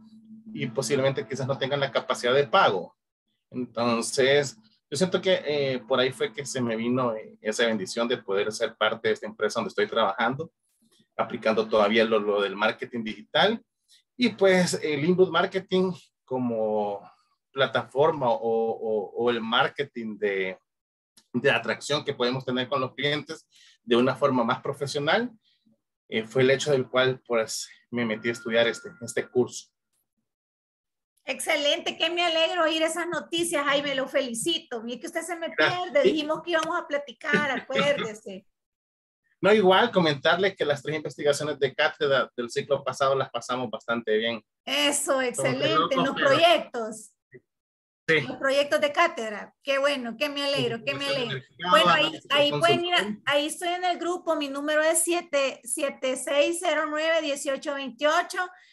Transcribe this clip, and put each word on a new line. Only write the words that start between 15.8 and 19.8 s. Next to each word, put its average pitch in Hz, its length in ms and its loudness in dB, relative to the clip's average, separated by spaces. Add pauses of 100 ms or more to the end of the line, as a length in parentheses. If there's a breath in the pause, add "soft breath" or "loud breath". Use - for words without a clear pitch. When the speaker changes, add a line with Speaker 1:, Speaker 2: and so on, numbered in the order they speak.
Speaker 1:
como 110 840 -2 (420 loud breath)
plataforma 135 800 0
o, 110 80 2
o, 113 800 -2
o 120 160 2
el 117 100 -2
marketing 117 800 -2